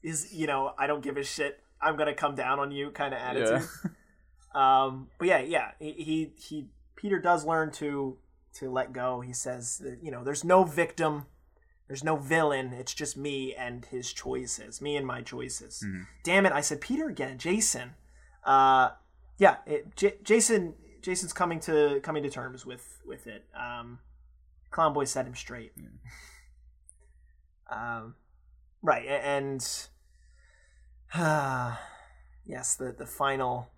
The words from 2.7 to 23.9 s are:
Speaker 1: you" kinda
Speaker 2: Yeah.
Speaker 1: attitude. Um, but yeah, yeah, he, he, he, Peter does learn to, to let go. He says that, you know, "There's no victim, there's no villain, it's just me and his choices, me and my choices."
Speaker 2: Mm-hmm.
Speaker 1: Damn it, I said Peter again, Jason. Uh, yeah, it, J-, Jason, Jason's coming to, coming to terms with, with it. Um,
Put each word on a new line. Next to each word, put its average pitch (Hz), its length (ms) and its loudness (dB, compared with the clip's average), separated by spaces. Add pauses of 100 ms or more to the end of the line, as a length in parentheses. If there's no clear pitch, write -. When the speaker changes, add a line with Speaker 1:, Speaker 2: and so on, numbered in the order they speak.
Speaker 1:
you" 143 200 -6
kinda 135 260 -4
Speaker 2:
Yeah. 123 120 -4
Speaker 1:
attitude. 123 400 2 (840)
Um, 135 540 4 (100)
but 175 100 0
yeah, 170 120 6
yeah, 135 400 -2
he, 156 140 -10
he, 156 440 -4
he, 151 300 -12 (280)
Peter 196 240 0
does 170 240 4
learn 160 300 2
to, 139 440 -4 (360)
to 131 180 -8
let 127 220 -2
go. 127 280 -2
He 123 120 -10
says 123 460 -6
that, 127 240 -12
you 156 80 -8
know, 123 120 -10
"There's 143 200 -4
no 185 200 8
victim, 156 600 0 (640)
there's 135 160 -10
no 156 120 2
villain, 139 560 2
it's 127 220 -8
just - 240 -6
me 139 360 -4
and 123 320 -8
his 123 280 -8
choices, 127 680 -8
me 147 140 -4
and 139 100 -2
my 127 160 -6
choices." 123 640 -10
Speaker 2:
Mm-hmm. 92 180 -8 (200)
Speaker 1:
Damn 190 220 6
it, 170 80 6
I 143 80 2
said 147 180 -2
Peter 311 300 -2
again, 131 280 -6
Jason. 139 580 0 (500)
Uh, 135 460 8 (460)
yeah, 196 280 8
it, 151 300 -4
J-, 196 280 2
Jason, 208 520 4 (260)
Jason's 185 320 -4
coming 170 280 0
to, 147 400 4
coming 151 220 -4
to 139 60 -2
terms 127 360 -12
with, - 400 -16
with 123 220 -16
it. 104 160 -16 (100)
Um, 120 460 -10 (720)